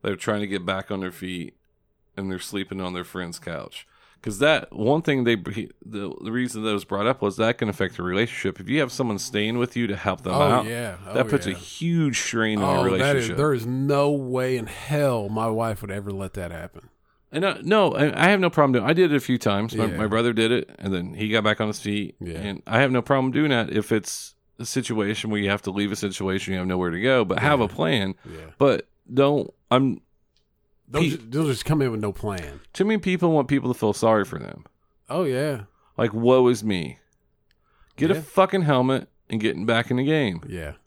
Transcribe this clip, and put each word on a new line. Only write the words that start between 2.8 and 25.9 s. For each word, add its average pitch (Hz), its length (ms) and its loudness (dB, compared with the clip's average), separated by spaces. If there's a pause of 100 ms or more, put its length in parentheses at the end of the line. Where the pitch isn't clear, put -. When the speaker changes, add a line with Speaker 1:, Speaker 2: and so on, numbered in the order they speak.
Speaker 1:
on 90 120 -6
their 90 120 -6
friend's 87 360 -10
couch? - 480 -12 (340)
'Cause 101 160 -6
that 143 340 2
one 139 300 2
thing 135 220 0
they, 117 120 4 (160)
he, 107 180 -8 (140)
the, 101 280 -8 (100)
the 107 80 -8
reason 120 320 -4
that 110 100 0
was 101 120 -2
brought 101 240 -2
up 131 140 0
was 101 160 0
that 110 200 2
can 113 100 0
affect 98 300 -2
a 90 60 -4
relationship. 95 560 -2
If 95 80 -12
you 139 100 0
have 131 140 0
someone 113 260 -2
staying 107 400 -2
with 117 180 -2
you 120 120 0
to 101 80 -2
help 92 260 -2
them 92 120 -4
Speaker 2:
Oh, 143 80 2
Speaker 1:
out, 113 240 4
Speaker 2:
yeah. 117 300 -6 (120)
Oh, 98 60 -10
Speaker 1:
that 120 140 2
puts 104 180 0
a 98 60 -2
Speaker 2:
yeah. 90 40 -6
Speaker 1:
huge 156 640 -2
strain 110 400 0
on 135 260 2
your 95 80 2
Speaker 2:
Oh, 92 40 0
that - 20 2
is, - 20 2 (120)
Speaker 1:
relationship. 117 220 -2
Speaker 2:
there 147 180 2
is 117 120 -4
no 139 460 2
way 127 440 -2
in 110 100 -4
hell 131 640 -2
my 110 200 -2
wife 113 340 -2
would 101 100 -10
ever 101 200 -6
let 98 220 -8
that 87 180 -8
happen. 82 360 -14 (440)
Speaker 1:
And 165 140 -2
I, 175 160 -2
no, 196 320 4
I, 151 320 2
I - 40 6
have 202 100 4
no 175 100 4
problem 143 220 4
doing 120 120 2
it. - 40 0
I 151 40 4
did 170 200 4
it 147 40 4
a 135 40 4
few 123 180 0
times. 110 360 0
My, 113 120 0
Speaker 2:
Yeah. 87 100 -2
Speaker 1:
my 107 100 0
brother 117 260 2
did 110 200 4
it, - 260 0
and 95 160 -2
then 90 200 -4
he 107 140 -4
got 107 160 2
back 107 160 2
on 110 80 0
his 104 120 -6
feet. 104 400 -4
Speaker 2:
Yeah. 85 180 -8
Speaker 1:
And 101 260 -6
I 117 160 2
have 135 120 4
no 123 100 2
problem 131 300 2
doing 147 180 2
that 117 220 2
if 101 200 0
it's - 420 -4 (260)
a 123 60 -10
situation 110 640 -2
where 107 100 0
you 98 100 2
have 101 120 0
to 98 80 -4
leave 101 220 0